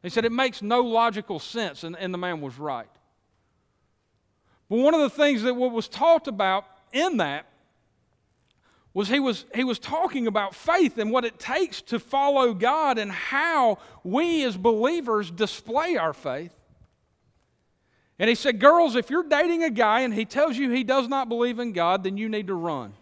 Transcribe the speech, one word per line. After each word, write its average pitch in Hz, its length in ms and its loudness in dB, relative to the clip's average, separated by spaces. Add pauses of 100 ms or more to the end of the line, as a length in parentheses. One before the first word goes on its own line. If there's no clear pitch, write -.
He 180 60 -10
said, 226 160 0
"It 226 80 0
makes 254 300 -2
no 233 180 2
logical 226 580 0
sense," 185 460 -8
and, 165 140 -10
and 185 160 -6
the 175 40 -6
man 175 220 -6
was 131 180 -10
right. 131 300 -8 (1800)
But 226 100 2
one 285 120 6
of 330 80 4
the 277 80 4
things 277 360 2
that 247 120 0
what 247 160 0
was 226 160 -4
talked 320 400 2
about 196 380 0 (260)
in 320 240 0
that 151 300 -2 (1500)
was 190 160 -2
he 262 100 2
was, 254 360 -2
he 247 100 0
was 247 140 -2
talking 285 480 -2
about 202 280 -2
faith 330 440 2
and 220 120 -2
what 247 140 2
it 226 140 -6
takes 320 420 -4
to - 180 -6
follow 277 540 2
God 254 460 0
and 202 120 -6
how 269 680 0 (260)
we 302 400 0
as 208 140 -4
believers 226 720 0
display 233 680 -2
our 165 160 0
faith. 147 420 -8 (1600)
And 214 100 2
he 240 60 4
said, 226 260 -2
"Girls, 302 340 8
if 240 140 0
you're 330 140 0
dating 330 420 2
a 320 60 2
guy 220 300 2
and 254 120 -2
he 214 140 -2
tells 269 320 0
you 269 100 0
he 247 160 0
does 254 240 0
not 262 220 -2
believe 240 300 -2
in 240 120 -6
God, 180 320 0
then 196 140 -4
you 220 100 -4
need 214 200 -6
to 196 60 -4
run." 147 480 -6